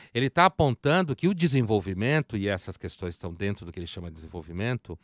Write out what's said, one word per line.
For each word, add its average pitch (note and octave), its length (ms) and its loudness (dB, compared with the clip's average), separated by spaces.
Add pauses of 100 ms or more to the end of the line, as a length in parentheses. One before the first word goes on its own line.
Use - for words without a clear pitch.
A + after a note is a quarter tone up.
(140)
Ele B2+ 160 0
tá F3 160 4
apontando D3+ 720 2
que E3 120 0
o G3+ 60 4
desenvolvimento, A#2+ 1040 2
e G2 100 0
essas F#2+ 300 -2
questões F2 380 -8
estão E2+ 180 -10
dentro G2 320 -4
do E2+ 60 -10
que F2 80 -12
ele E2+ 80 -8
chama F2 220 -10
de D#2+ 60 -14
desenvolvimento, E2+ 880 -6